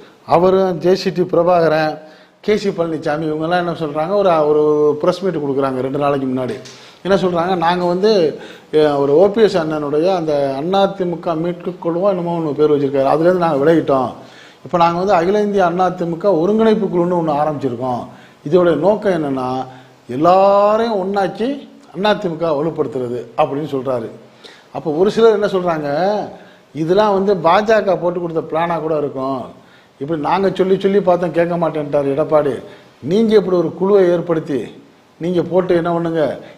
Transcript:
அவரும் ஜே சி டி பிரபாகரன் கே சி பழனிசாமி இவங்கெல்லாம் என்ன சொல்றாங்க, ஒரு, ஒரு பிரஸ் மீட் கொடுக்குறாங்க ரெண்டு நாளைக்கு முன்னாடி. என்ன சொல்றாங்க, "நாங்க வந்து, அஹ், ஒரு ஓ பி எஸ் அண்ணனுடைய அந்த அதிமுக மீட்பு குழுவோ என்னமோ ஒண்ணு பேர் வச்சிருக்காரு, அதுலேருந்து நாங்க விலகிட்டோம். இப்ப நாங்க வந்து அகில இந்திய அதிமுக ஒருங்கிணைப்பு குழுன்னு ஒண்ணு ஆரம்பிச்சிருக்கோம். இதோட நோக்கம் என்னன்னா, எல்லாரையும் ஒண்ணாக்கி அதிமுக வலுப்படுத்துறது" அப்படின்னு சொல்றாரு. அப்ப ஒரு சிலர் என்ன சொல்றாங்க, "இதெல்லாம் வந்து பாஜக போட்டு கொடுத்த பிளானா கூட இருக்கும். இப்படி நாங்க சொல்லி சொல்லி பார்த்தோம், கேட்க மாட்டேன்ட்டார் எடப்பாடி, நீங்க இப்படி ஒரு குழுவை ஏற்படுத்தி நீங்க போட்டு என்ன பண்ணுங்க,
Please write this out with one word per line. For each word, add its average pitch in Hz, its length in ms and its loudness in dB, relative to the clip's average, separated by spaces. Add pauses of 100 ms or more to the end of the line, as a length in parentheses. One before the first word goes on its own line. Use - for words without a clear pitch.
(260)
அவரும் 185 520 2
ஜே 175 180 2
சி 185 140 -2
டி 170 120 -2
பிரபாகரன் 165 760 2 (440)
கே 208 160 0
சி 196 120 -4
பழனிசாமி 160 560 -4
இவங்கெல்லாம் 156 320 -2
என்ன 175 140 -2
சொல்றாங்க, 156 440 -4
ஒரு, 170 320 2
ஒரு 151 540 2
பிரஸ் 175 220 0
மீட் 180 140 -2
கொடுக்குறாங்க 139 420 -2
ரெண்டு 135 180 -4
நாளைக்கு 143 300 0
முன்னாடி. 127 260 -4 (480)
என்ன 190 140 0
சொல்றாங்க, 180 420 0
"நாங்க 175 280 0
வந்து, 180 540 2 (340)
அஹ், 151 240 4
ஒரு 139 200 2
ஓ 196 120 6
பி 220 120 0
எஸ் 190 160 4
அண்ணனுடைய 156 580 -2
அந்த 143 460 -2
அதிமுக 180 760 -2
மீட்பு 175 340 -6
குழுவோ 175 380 -2
என்னமோ 170 300 -2
ஒண்ணு 156 140 -2
பேர் 151 180 2
வச்சிருக்காரு, 139 360 0
அதுலேருந்து 170 380 2
நாங்க 143 200 0
விலகிட்டோம். 139 460 2 (540)
இப்ப 160 120 -4
நாங்க 170 200 2
வந்து 190 160 0
அகில 190 280 2
இந்திய 202 240 2
அதிமுக 170 760 0
ஒருங்கிணைப்பு 214 480 2
குழுன்னு 175 320 0
ஒண்ணு 160 220 -2
ஆரம்பிச்சிருக்கோம். 127 640 -4 (420)
இதோட 175 260 4
நோக்கம் 190 380 0
என்னன்னா, 131 520 -4 (420)
எல்லாரையும் 196 920 2
ஒண்ணாக்கி 196 720 -4 (340)
அதிமுக 170 400 -2
வலுப்படுத்துறது" 135 840 -2 (120)
அப்படின்னு 147 340 -2
சொல்றாரு. 123 380 -4 (640)
அப்ப 143 200 -6
ஒரு 185 200 2
சிலர் 214 280 4
என்ன 208 60 -2
சொல்றாங்க, 175 720 -2 (580)
"இதெல்லாம் 185 400 2
வந்து 190 360 0
பாஜக 202 500 2
போட்டு 175 200 -2
கொடுத்த 165 220 -4 (100)
பிளானா 165 280 -2
கூட 156 180 -2
இருக்கும். 131 600 -6 (400)
இப்படி 147 220 -6
நாங்க 175 320 0
சொல்லி 190 260 0
சொல்லி 196 200 2
பார்த்தோம், 175 320 0
கேட்க 170 260 0
மாட்டேன்ட்டார் 151 480 -2
எடப்பாடி, 139 580 0 (360)
நீங்க 208 360 2
இப்படி 185 220 2
ஒரு 175 160 0
குழுவை 190 360 2
ஏற்படுத்தி 160 680 -2 (420)
நீங்க 170 240 -2
போட்டு 175 340 0
என்ன 170 160 0
பண்ணுங்க, 165 460 -2 (200)